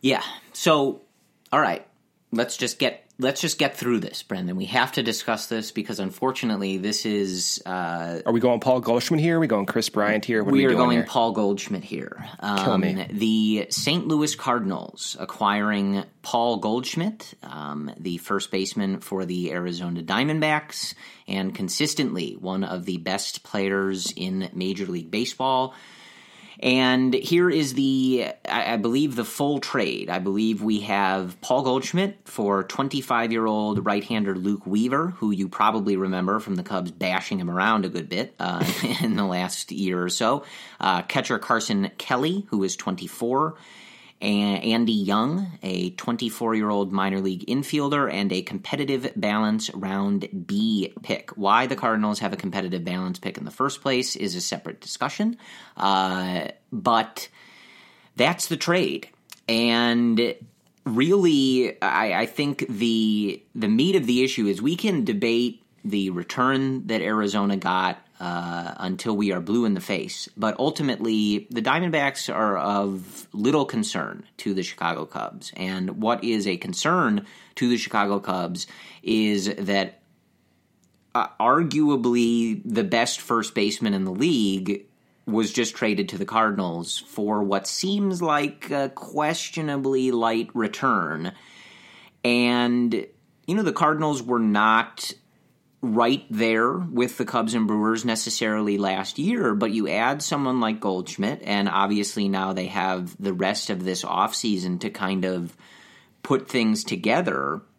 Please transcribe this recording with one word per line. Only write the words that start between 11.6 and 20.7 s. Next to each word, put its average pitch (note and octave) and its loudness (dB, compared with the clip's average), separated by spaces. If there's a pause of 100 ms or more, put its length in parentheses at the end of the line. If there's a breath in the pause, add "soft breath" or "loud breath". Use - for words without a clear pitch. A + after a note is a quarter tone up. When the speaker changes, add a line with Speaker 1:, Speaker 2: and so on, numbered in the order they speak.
Speaker 1:
here. - -10 (140 loud breath)
Speaker 2:
Kill A2 2
me. F#2 0
Speaker 1:
Um, - -6
the G#2+ 2
Saint - 0
Louis D3+ 0
Cardinals G2 -4
acquiring G2+ 0 (200)
Paul A#2 0
Goldschmidt, B2+ -4
um, D2 -10
the E2+ -4
first G2 -4
baseman F#2+ -2
for F#2+ -4
the F2+ -2
Arizona F2 -4
Diamondbacks, D3+ -2 (340 loud breath)